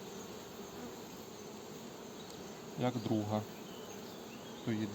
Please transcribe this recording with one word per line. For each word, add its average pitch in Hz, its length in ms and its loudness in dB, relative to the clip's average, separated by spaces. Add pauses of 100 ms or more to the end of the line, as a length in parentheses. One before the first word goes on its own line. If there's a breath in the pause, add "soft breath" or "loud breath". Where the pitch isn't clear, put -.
(2750)
як 123 140 8 (100)
друга. 107 360 8 (1200)
То 120 80 6
є 107 220 6